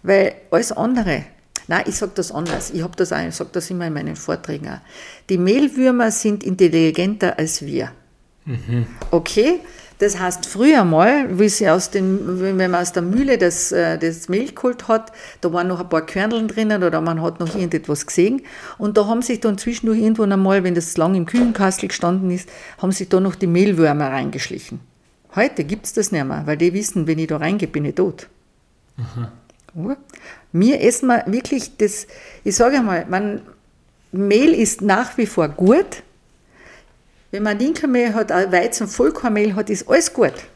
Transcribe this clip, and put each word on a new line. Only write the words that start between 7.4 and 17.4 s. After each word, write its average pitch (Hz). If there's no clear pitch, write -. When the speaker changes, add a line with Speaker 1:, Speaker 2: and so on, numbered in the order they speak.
Speaker 1:
wir. 135
Speaker 2:
Mhm. 120
Speaker 1:
Okay? 214
Das 196
heißt, 180
früher 247
mal, 185
wie 208
sie 202
aus 180
den, 190
wenn 190
man 185
aus 175
der 180
Mühle 240
das, 175
äh, 165
das 165
Mehl 233
geholt 247
hat, 220
da 170
waren 175
noch 175
ein 175
paar 160
Körneln 220
drinnen 214
oder 165
man 165
hat 165